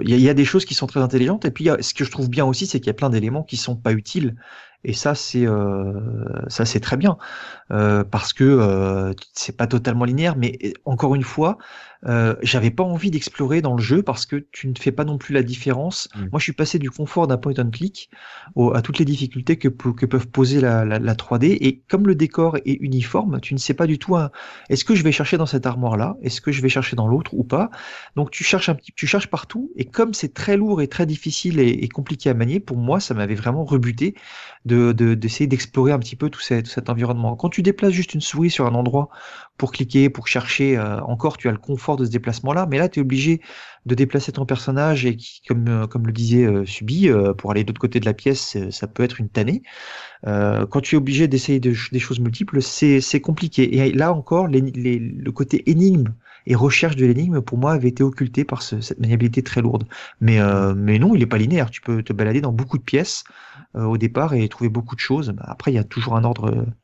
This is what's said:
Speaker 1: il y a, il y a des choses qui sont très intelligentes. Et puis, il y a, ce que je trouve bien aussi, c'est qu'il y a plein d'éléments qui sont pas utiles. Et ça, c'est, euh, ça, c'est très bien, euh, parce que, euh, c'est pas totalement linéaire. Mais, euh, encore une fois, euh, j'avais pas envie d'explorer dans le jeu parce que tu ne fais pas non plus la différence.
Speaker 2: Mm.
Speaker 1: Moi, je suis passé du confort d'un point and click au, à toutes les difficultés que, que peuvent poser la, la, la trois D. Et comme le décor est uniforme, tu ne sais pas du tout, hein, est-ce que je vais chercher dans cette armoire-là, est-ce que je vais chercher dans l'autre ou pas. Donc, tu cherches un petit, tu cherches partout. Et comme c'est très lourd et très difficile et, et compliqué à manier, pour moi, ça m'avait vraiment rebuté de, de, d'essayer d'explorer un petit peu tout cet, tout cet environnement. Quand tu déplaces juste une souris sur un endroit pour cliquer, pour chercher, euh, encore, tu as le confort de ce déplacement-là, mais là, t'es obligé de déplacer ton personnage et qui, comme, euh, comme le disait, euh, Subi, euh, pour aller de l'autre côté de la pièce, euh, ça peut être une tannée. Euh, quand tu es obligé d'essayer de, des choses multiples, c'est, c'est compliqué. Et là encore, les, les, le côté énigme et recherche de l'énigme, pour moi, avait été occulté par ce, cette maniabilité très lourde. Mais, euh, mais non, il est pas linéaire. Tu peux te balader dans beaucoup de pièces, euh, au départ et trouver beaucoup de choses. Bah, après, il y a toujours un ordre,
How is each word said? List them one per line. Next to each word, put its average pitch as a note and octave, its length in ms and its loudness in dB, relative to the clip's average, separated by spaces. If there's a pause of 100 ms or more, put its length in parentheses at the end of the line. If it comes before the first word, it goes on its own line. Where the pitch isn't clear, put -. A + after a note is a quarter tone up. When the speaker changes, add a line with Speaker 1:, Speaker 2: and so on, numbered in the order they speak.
Speaker 1:
il - 80 0
y A#2+ 40 4
a, B2 40 6
il C3 60 6
y C#3 60 8
a D3 40 4
des C#3 100 4
choses F#3+ 220 2
qui - 80 -10
sont C3 140 -4
très C#3+ 120 -2
intelligentes. C3 460 0
Et C3+ 60 0
puis, D#3 140 -6
il - 20 2
y - 20 4
a, D3 120 0
ce - 120 -6
que C#3+ 100 -4
je A#2+ 80 -4
trouve B2+ 180 -4
bien C3+ 160 0
aussi, C3 220 0
c'est C#3 120 -4
qu'il - 80 -4
y - 20 2
a G#2+ 40 -2
plein C3+ 160 -2
d'éléments A#2 340 -2
qui C#3 140 -10
sont B2 200 -6
pas A#2 160 0
utiles. A#2 420 -2 (480)
Et A#2+ 100 -4
ça, D3 220 0
c'est, B2 300 -2
euh, G2 480 0 (560)
ça, A2+ 160 0
c'est A2+ 140 -2
très B2+ 180 -2
bien, F3 200 2 (540)
euh, G#2 320 2
parce G2+ 300 -4
que, C3+ 100 2
euh, G2 680 4 (200)
c'est - 240 -10
pas A#2+ 100 0
totalement A#2+ 380 0
linéaire. D3+ 320 0
Mais, A#2+ 260 -2
euh, G2+ 80 -6 (140)
encore C3+ 300 0
une C3+ 80 0
fois, D#3+ 340 -2 (480)
euh, A2+ 380 2
j'avais A#2+ 260 2
pas A#2+ 140 0
envie F3+ 260 -2
d'explorer D3+ 520 -2
dans C3+ 140 -2
le A#2 60 0
jeu D3 220 2
parce - 240 -4
que D3 80 -6 (160)
tu - 160 -10
ne B2+ 120 -4
fais C#3 120 0
pas C#3+ 120 -4
non D3 140 -4
plus C#3 160 -6
la C3+ 80 4
différence. C3 720 -4
Speaker 2:
Mm. G#2 40 -10 (120)
Speaker 1:
Moi, C#3 60 -2
je - 60 0
suis C3+ 100 -4
passé D#3 240 -2
du C3+ 140 -4
confort D#3+ 360 -2
d'un B2+ 100 2
point C#3 200 -4
and A#2+ 140 0
click - 380 -8 (440)
au, A#2+ 220 4
à A#2+ 80 2
toutes D3 160 -4
les E3 60 2
difficultés C3+ 520 -2
que, C#3 100 0
que B2+ 380 -2
peuvent A#2+ 220 0
poser C3+ 340 2
la, A2+ 240 4
la, G#2+ 140 0
la A2+ 160 0
trois A#2+ 240 -2
D. E3 200 4
Et C3+ 200 2 (100)
comme G3+ 160 2
le F#3+ 80 6
décor D#3+ 440 2
est C#3 220 -2
uniforme, C3+ 640 -2
tu - 140 -6
ne C3 40 -4
sais C#3 140 -2
pas E3+ 140 2
du D3+ 100 0
tout, F3+ 180 -2
hein, D3+ 140 0 (400)
est-ce C3+ 160 0
que A3+ 80 4
je F3+ 100 4
vais D#3 80 4
chercher D3+ 260 0
dans D#3+ 100 0
cette C3 180 -2
armoire-là, B2 560 -2
est-ce - 180 -6
que D3+ 120 -4
je C3+ 100 -2
vais C3 80 2
chercher B2+ 260 -2
dans A2 120 0
l'autre C3+ 260 0
ou B2 100 0
pas. E3 280 0 (440)
Donc, C#3+ 140 -2
tu - 140 -10
cherches F#3 260 0
un D#3 60 0
petit, - 200 -12
tu D3 120 -4
cherches G3 200 0
partout. B3+ 480 -8
Et C3 100 -6
comme A3+ 280 0
c'est - 220 -6
très G3+ 200 0
lourd G3+ 280 2
et C3+ 40 0
très E3+ 200 -2
difficile D#3 520 -2
et, A#2+ 100 6 (140)
et A#2+ 60 -4
compliqué C#3+ 400 -4
à B2 60 2
manier, B2 240 0
pour C3 180 -6
moi, B2+ 220 0
ça C3 160 -4
m'avait G#2 200 -2
vraiment B2 300 -2
rebuté C3 480 0 (520)
de, A#2+ 260 6
de, A#2 240 4
d'essayer A2+ 320 -2
d'explorer C3 460 2
un C3+ 60 2
petit A#2+ 160 -8
peu D3+ 140 -4
tout - 120 -10
cet, A#2 240 -2
tout - 60 -14
cet - 180 -6
environnement. A#2 460 -2
Quand F3 140 -2
tu F3 140 -2
déplaces G3 300 2
juste F3 200 -2
une D3+ 80 -4
souris D#3+ 300 0
sur C3+ 160 0
un A#2 80 2
endroit B2 340 0 (480)
pour C3+ 140 -2
cliquer, C3+ 380 2
pour A#2 180 -6
chercher, C3 500 0
euh, G#2 240 -2
encore, A#2+ 360 -2
tu - 100 -4
as A#2 40 4
le G#2+ 60 -2
confort C#3+ 400 -4
de B2+ 80 0
ce A2 60 -2
déplacement-là, A#2+ 580 -2
mais C3+ 80 0
là, F3+ 120 2
t'es D#3 120 -2
obligé C#3 400 0 (440)
de B2 100 0
déplacer C3+ 380 0
ton C3+ 120 -4
personnage C3+ 600 0
et A#2+ 100 0
qui, - 320 -16
comme, A#2+ 220 0
euh, A2 180 0
comme A2+ 180 -4
le A2+ 80 0
disait, A#2 300 4
euh, G2+ 220 2
Subi, C3+ 440 0
euh, G2+ 240 4
pour G2+ 180 -6
aller G#2 120 2
de G#2 60 -2
l'autre A2 100 -8
côté A#2+ 220 0
de - 40 -6
la G#2+ 80 2
pièce, - 440 -2
euh, F#2+ 140 -6
ça - 160 -8
peut - 160 -4
être B2 180 -4
une G#2 80 -4
tannée. B2+ 340 -2 (640)
Euh, G#2 380 0
quand C3 160 0
tu C#3+ 140 0
es - 20 6
obligé C#3 300 2
d'essayer C3+ 320 0
de, A#2+ 140 2 (180)
des B2+ 80 -2
choses A#2+ 200 -4
multiples, A#2+ 420 0
c'est, C#3 400 4
c'est C#3 200 0
compliqué. D3+ 560 0
Et C3+ 160 4
là D#3+ 200 2
encore, E3 340 0
les, C3+ 140 4
les, B2 380 -2
le - 320 -6
côté - 380 0
énigme D#3+ 440 4 (320)
et B2 100 2
recherche C#3 400 2
de C3 100 4
l'énigme, C#3+ 360 2
pour A#2+ 160 -6
moi, C#3 160 2
avait B2+ 160 2
été B2 140 0
occulté C3+ 420 0
par B2 160 -6
ce, A2 200 -6
cette - 180 -8
maniabilité A#2 440 2
très - 180 -2
lourde. A#2 240 0 (360)
Mais, A2+ 180 6
euh, G2 360 4
mais G#2 240 2
non, G3+ 160 6
il C3+ 60 4
est A#2 60 4
pas A2+ 100 0
linéaire. B2 340 2
Tu - 100 -18
peux A2+ 220 -2
te A#2+ 100 -6
balader A2 280 0
dans B2+ 120 -2
beaucoup B2+ 240 -2
de B2 60 -6
pièces, - 400 -2 (520)
euh, A2+ 80 -4
au A2+ 140 0
départ A#2+ 360 0
et A2+ 160 2
trouver A#2+ 200 -2
beaucoup A#2 260 -4
de - 60 -10
choses. C3+ 300 -2
Bah, G2+ 160 -10
après, - 240 -2
il B2 40 2
y A2 40 2
a G#2+ 40 0
toujours A#2 320 -4
un A#2 80 2
ordre, A2+ 420 0 (180)